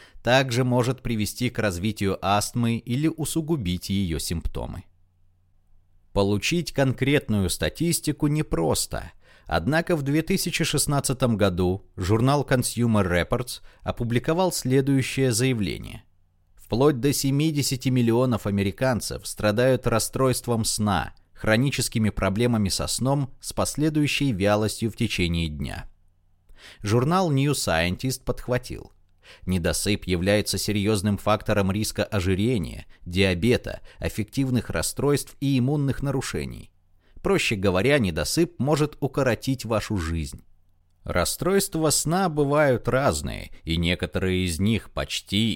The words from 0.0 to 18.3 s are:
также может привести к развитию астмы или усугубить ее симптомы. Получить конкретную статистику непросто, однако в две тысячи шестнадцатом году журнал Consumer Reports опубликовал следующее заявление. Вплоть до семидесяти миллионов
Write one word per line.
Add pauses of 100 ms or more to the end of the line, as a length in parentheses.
также
может
привести
к
развитию
астмы
или
усугубить
ее
симптомы. (1300)
Получить
конкретную
статистику
непросто, (360)
однако
в
две
тысячи
шестнадцатом
году (120)
журнал
Consumer
Reports (220)
опубликовал
следующее
заявление. (520)
Вплоть
до
семидесяти
миллионов